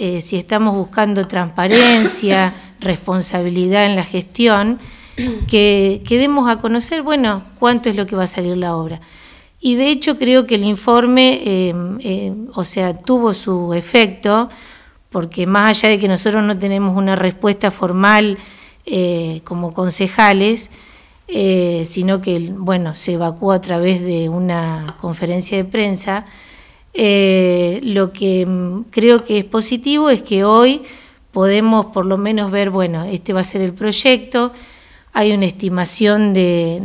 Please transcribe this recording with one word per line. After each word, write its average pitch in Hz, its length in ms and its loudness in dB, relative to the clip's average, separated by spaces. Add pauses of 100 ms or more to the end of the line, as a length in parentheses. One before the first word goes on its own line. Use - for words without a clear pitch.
eh, 180 200 -4
si 165 140 -6
estamos 214 400 0
buscando 196 540 -2
transparencia, 190 1300 2 (100)
<coughs> - 140 -20
responsabilidad 180 1040 -2
en 202 100 0
la 185 80 -2
gestión, 208 760 0 (680)
que, 202 580 2
que 233 140 2
demos 277 320 2
a 220 80 0
conocer, 233 440 -4
bueno, 247 420 -2 (160)
cuánto 240 280 2
es 208 60 0
lo 202 120 -2
que 196 100 -6
va 185 80 0
a - 20 0
salir 180 300 -4
la 175 180 -2
obra. 165 260 -6 (600)
Y 247 160 0
de 269 140 2
hecho 294 280 -2
creo 254 260 4
que 247 120 -2
el 202 80 0
informe, 247 800 4
eh, 185 280 0 (280)
eh, 196 340 -6 (220)
o 185 80 -4
sea, 185 300 -4
tuvo 233 380 0
su 175 420 -4
efecto, 208 760 0 (600)
porque 170 380 -6
más 202 240 4
allá 214 200 4
de 208 100 2
que 202 80 0
nosotros 208 340 0
no 208 160 0
tenemos 196 380 -2
una 190 180 0
respuesta 196 560 0
formal, 196 680 2 (480)
eh, 170 580 -2
como 175 280 -6
concejales, 196 1000 2 (580)
eh, 180 560 0
sino 185 360 -2
que, 175 360 -4
bueno, 180 380 -2
se - 180 -6
evacuó 170 400 -2
a 185 80 2
través 180 420 -2
de 170 260 -2
una 165 720 -4
conferencia 175 580 -4
de 190 60 -2
prensa, 196 600 -4 (680)
eh, 190 920 2
lo 196 280 0
que, 185 340 0
mm, 185 440 -4
creo 233 340 4
que 214 140 -2
es 196 60 -2
positivo 254 680 0
es 247 120 2
que 196 220 0
hoy 247 380 4 (480)
podemos 208 560 2
por 202 180 -2
lo 190 120 0
menos 208 340 -2
ver, 196 200 0
bueno, 175 340 -2
este 190 280 -6
va 185 100 0
a - 20 -4
ser 190 160 -6
el 180 140 -2
proyecto, 240 800 0 (600)
hay 214 200 2
una 196 140 0
estimación 196 840 0
de, 175 520 0